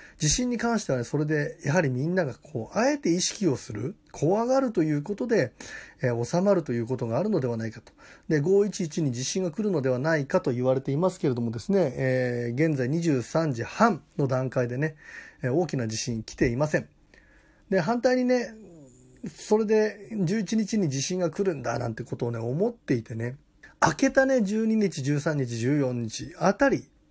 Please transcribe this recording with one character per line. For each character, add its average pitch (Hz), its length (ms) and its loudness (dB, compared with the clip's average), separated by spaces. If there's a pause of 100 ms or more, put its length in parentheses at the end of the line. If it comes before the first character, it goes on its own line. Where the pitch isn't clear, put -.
(180)
地 151 120 0
震 247 200 0
に 240 80 -2
関 233 220 0
し - 60 -6
て - 60 -2
は 131 60 2
ね、 120 60 -2
そ 143 140 -4
れ 151 80 2
で 147 400 -2
や 139 80 0
は 180 80 6
り 147 80 2
み 127 160 -2
ん 180 100 -2
な 180 100 2
が 120 100 -8
こ - 380 -10
う、 - 40 -2
あ 240 120 4
え 294 80 0
て 175 160 0
意 180 80 0
識 - 260 -2
を 127 100 2
す - 160 -12
る、 120 220 -6 (160)
怖 196 340 0
が 262 140 2
る 254 120 0
と 185 100 0
い 156 120 2
う 147 100 0
こ 208 120 -6
と 254 120 -4
で、 185 240 2 (500)
え 123 100 2
ー、 117 120 0
収 170 180 0
ま 202 140 4
る 170 80 2
と 135 80 -6
い 120 80 0
う 117 80 -4
こ 127 80 -2
と 120 100 -4
が 117 140 0
あ 180 40 0
る 214 60 -2
の 180 120 2
で 127 60 -2
は 117 100 -2
な 113 100 -4
い 110 40 -6
か - 100 -16
と。 - 100 -20 (380)
で、 156 100 4
五 196 260 4
一 196 160 -6
一 165 220 -2
に 135 80 0
地 123 140 -6
震 190 180 -2
が 175 80 -2
来 - 100 -6
る 208 100 0
の 160 100 2
で 131 80 0
は 123 100 0
な 160 180 2
い 139 80 0
か 185 140 2
と 147 120 0
言 123 120 0
わ 131 100 4
れ 131 80 0
て 139 100 -4
い 139 60 0
ま 185 120 2
す 180 100 -6
け 156 80 0
れ 127 80 2
ど 120 60 -2
も 117 100 -2
で 117 80 -8
す - 120 -6
ね、 175 260 4
え 123 580 0
ー、 156 120 2
現 151 100 0
在 127 120 0
二 165 120 0
十 147 220 2
三 160 280 0
時 117 120 -4
半 208 380 2 (160)
の 143 100 2
段 131 220 -2
階 123 180 0
で 123 100 -6
ね、 151 180 -2 (480)
え 127 60 0
ー、 123 40 0
大 165 140 2
き - 100 -4
な 117 100 -2
地 110 100 -4
震 113 260 -4
来 - 100 -14
て 151 140 2
い 117 80 0
ま 147 120 0
せ 147 120 0
ん。 - 80 -8 (800)
で、 190 120 2
反 226 200 0
対 254 140 4
に 254 80 2
ね、 240 300 0 (760)
そ - 300 0
れ 220 80 2
で 214 440 0 (140)
十 196 160 0
一 214 160 -2
日 220 240 0
に 170 100 2
地 135 120 -2
震 185 180 -2
が 170 100 0
来 196 140 -4
る 185 120 0
ん 131 60 -10
だ 120 160 -2
な 120 100 -2
ん 113 60 -4
て 120 100 -8
こ 127 120 -8
と 123 120 -2
を 120 40 -2
ね、 117 80 -6
思 139 300 0
っ 240 40 -6
て - 200 -4
い 117 100 0
て 117 120 -12
ね、 120 220 -6 (460)
明 160 100 4
け 269 180 2
た 269 160 4
ね、 262 160 4
十 214 240 0
二 220 80 2
日、 196 260 0
十 143 180 0
三 151 180 0
日、 120 200 -2
十 135 220 2
四 131 120 0
日 117 460 -8
あ 185 160 2
た 277 160 4
り、 165 180 -2 (240)